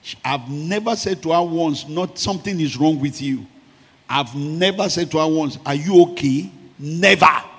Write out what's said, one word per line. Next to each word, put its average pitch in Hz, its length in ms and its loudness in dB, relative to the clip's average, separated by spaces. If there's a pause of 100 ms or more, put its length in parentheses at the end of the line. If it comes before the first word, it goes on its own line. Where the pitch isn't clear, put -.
She, - 220 -16
I've 131 260 -4
never 196 460 -4
said 190 280 -6
to 160 80 -2
her 170 100 4
once, 165 460 -2
'Not 170 320 -6
something 190 400 -4
is 135 180 -2
wrong 151 220 2
with 135 220 -4
you.' 131 240 -4 (640)
I've 127 260 -2
never 175 540 -2
said 170 220 -4
to 160 80 2
her 160 80 2
once, 156 380 -2
'Are 143 100 -2
you 175 280 6
okay?' 160 460 0 (300)
Never. 160 640 4 (160)